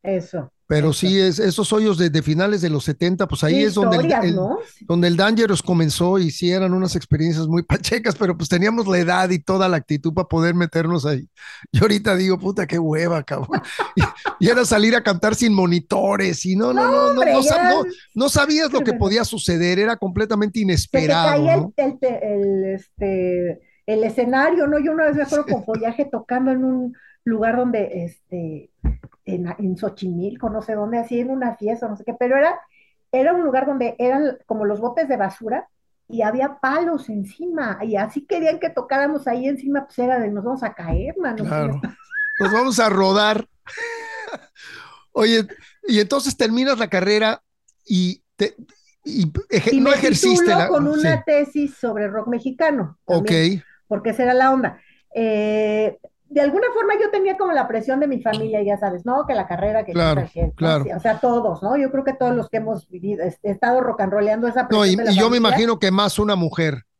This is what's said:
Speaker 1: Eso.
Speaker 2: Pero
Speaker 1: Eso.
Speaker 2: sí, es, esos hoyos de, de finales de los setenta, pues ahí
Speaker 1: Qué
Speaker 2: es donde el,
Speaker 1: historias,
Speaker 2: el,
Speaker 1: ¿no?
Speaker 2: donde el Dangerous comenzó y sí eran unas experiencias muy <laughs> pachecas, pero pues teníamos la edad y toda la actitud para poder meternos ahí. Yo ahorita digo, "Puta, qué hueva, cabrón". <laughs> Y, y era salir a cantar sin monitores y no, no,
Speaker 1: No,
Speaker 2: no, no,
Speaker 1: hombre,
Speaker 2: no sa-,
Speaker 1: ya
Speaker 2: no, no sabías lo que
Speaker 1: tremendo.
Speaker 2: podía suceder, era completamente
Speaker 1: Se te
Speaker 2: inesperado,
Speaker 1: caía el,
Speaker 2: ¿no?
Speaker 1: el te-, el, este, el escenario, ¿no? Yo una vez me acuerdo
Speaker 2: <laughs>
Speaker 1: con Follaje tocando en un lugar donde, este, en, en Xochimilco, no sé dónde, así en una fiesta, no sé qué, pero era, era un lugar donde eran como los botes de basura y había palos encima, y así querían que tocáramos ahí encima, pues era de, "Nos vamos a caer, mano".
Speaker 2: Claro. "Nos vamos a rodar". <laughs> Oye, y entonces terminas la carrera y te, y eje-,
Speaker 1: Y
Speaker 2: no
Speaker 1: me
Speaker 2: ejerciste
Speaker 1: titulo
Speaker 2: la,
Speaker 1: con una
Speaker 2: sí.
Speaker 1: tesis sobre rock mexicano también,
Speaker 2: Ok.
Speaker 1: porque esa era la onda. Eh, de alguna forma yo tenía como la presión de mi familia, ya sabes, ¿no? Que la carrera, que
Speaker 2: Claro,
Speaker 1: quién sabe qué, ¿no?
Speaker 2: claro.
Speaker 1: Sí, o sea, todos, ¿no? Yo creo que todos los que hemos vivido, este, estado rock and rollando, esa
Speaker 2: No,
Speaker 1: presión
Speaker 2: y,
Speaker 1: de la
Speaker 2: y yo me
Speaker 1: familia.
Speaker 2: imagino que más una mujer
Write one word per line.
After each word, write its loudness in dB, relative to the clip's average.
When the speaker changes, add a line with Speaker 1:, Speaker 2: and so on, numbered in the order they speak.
Speaker 1:
Eso. -6
Speaker 2:
Pero 4
Speaker 1:
Eso. -2
Speaker 2:
sí, 2
es, 4
esos 0
hoyos 2
de, 2
de 0
finales 0
de 0
los 0
setenta, 0
pues -4
ahí 2
Speaker 1:
Qué 4
Speaker 2:
es 0
donde 2
el, 2
Speaker 1:
historias, 2
Speaker 2:
el, 2
Speaker 1:
¿no? -2
Speaker 2:
donde 2
el 2
Dangerous 2
comenzó 2
y 2
sí -2
eran 0
unas 0
experiencias 0
muy 2
<laughs> -4
pachecas, 0
pero 0
pues -6
teníamos 2
la 2
edad 2
y 2
toda 0
la 2
actitud -2
para -2
poder 2
meternos 0
ahí. -2
Yo 4
ahorita 2
digo, 0
"Puta, -4
qué -2
hueva, 0
cabrón". -4
<laughs> -6
Y, 4
y 6
era 2
salir 4
a 2
cantar 0
sin 2
monitores 0
y 0
no, 0
no, 2
Speaker 1:
No, 2
Speaker 2:
no, -
no, 4
Speaker 1:
hombre, 4
Speaker 2:
no 4
sa-, 4
Speaker 1:
ya 4
Speaker 2:
no, 2
no 0
sabías 2
lo 0
que -2
Speaker 1:
tremendo. 2
Speaker 2:
podía 2
suceder, 0
era 2
completamente 0
Speaker 1:
Se 2
te -
Speaker 2:
inesperado, 4
Speaker 1:
caía 4
el, 4
Speaker 2:
¿no? -6
Speaker 1:
el 0
te-, -2
el, 0
este, -2
el 0
escenario, 2
¿no? 2
Yo 0
una 2
vez 2
me 0
acuerdo 0
Speaker 2:
<laughs> -8
Speaker 1:
con -2
Follaje -4
tocando -2
en 0
un -2
lugar 0
donde, -2
este, -12
en, -6
en -4
Xochimilco, -6
no -6
sé -6
dónde, -4
así -4
en -4
una -4
fiesta, -6
no -8
sé -18
qué, -8
pero 0
era, 2
era 2
un 0
lugar 0
donde -4
eran 0
como -4
los -2
botes -2
de -2
basura -6
y -4
había -2
palos -2
encima, -6
y -2
así -4
querían 0
que -4
tocáramos -2
ahí -2
encima, -2
pues -10
era 0
de, -2
"Nos -6
vamos -4
a -6
caer, -4
mano". -4
Speaker 2:
Claro. -2
"Nos 2
vamos 2
a 4
rodar". 2
<laughs> -14
Oye, 2
y 4
entonces -2
terminas 0
la -2
carrera 0
y -2
te, -2
y -2
eje-, 2
Speaker 1:
Y 4
Speaker 2:
no 4
Speaker 1:
me 4
Speaker 2:
ejerciste 4
Speaker 1:
titulo 4
Speaker 2:
la, 2
Speaker 1:
con 2
una 2
Speaker 2:
sí. -6
Speaker 1:
tesis 0
sobre -4
rock -6
mexicano -2
también, 2
Speaker 2:
Ok. -10
Speaker 1:
porque -4
esa -2
era 2
la 4
onda. -2
Eh, 0
de 2
alguna 2
forma 0
yo 0
tenía 0
como 0
la 0
presión -2
de 2
mi -4
familia, -2
ya 0
sabes, -6
¿no? -2
Que -2
la -2
carrera, -2
que -10
Speaker 2:
Claro, 2
Speaker 1:
quién -
sabe -
qué, -2
¿no? -6
Speaker 2:
claro. 0
Speaker 1:
Sí, -6
o -6
sea, 0
todos, 0
¿no? 0
Yo 0
creo -2
que -2
todos 0
los -4
que -2
hemos -6
vivido, -6
este, -6
estado 2
rock -2
and -2
rollando, 0
esa 0
Speaker 2:
No, 4
Speaker 1:
presión 4
Speaker 2:
y, 4
Speaker 1:
de -2
la 2
Speaker 2:
y 4
yo 4
me 2
Speaker 1:
familia. 4
Speaker 2:
imagino 2
que 2
más 0
una 0
mujer -2